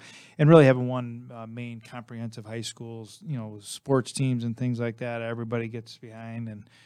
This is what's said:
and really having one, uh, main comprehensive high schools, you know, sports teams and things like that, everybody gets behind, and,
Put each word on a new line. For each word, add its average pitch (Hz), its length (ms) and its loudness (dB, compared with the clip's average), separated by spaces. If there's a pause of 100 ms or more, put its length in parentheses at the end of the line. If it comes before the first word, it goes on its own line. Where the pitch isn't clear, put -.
(360)
and 151 140 6
really 156 160 12
having 127 200 4
one, 123 480 -8
uh, 113 120 -14
main 117 340 -12
comprehensive 117 640 -12
high 110 160 -10
schools, 113 680 -14
you 143 120 -6
know, 107 240 -10
sports 131 500 -2
teams 127 320 -2
and 117 100 -4
things 123 260 -4
like 117 180 -4
that, 117 240 -6
everybody 117 440 -4
gets 113 300 -12
behind, 113 540 -12
and, 107 180 -16 (180)